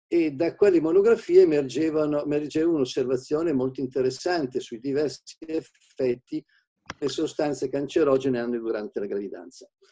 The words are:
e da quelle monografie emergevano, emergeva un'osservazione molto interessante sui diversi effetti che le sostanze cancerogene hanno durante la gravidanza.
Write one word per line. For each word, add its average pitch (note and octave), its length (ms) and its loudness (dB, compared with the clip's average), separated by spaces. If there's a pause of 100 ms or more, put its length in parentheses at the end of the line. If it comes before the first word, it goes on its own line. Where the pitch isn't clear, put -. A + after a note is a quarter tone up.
e E3 240 2
da E3 240 -2
quelle F#3 240 4
monografie F#3+ 640 6
emergevano, D3 840 2
emergeva D3+ 480 0
un'osservazione D3 800 0
molto C3 300 -2
interessante C3 800 -2
sui A#2 180 -12
diversi C3+ 600 -6
effetti D#3 1040 -6
che - 580 -20
le C#3 100 -2
sostanze D3 580 -2
cancerogene C3+ 720 0
hanno A#2+ 200 -4
durante A2 420 -6
la G2+ 60 -6
gravidanza. F#2+ 640 -10 (220)